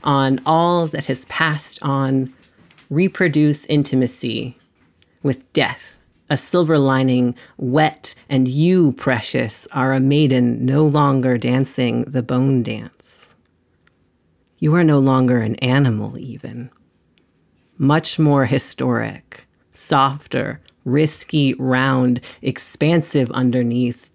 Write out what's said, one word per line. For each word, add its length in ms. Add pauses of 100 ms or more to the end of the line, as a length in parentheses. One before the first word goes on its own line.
on 440
all 400
that 200
has 200
passed 560
on, 500 (580)
reproduce 760
intimacy 920 (640)
with 300
death, 460 (320)
a 60
silver 420
lining, 560 (220)
wet, 580 (140)
and 200
you, 440
precious, 800
are 200
a 80
maiden 640
no 220
longer 500
dancing 680
the 180
bone 400
dance. 760 (1200)
You 160
are 100
no 140
longer 400
an 180
animal, 600
even. 520 (1040)
Much 420
more 280
historic, 1000 (260)
softer, 880 (240)
risky, 720
round, 680 (200)
expansive 920
underneath, 840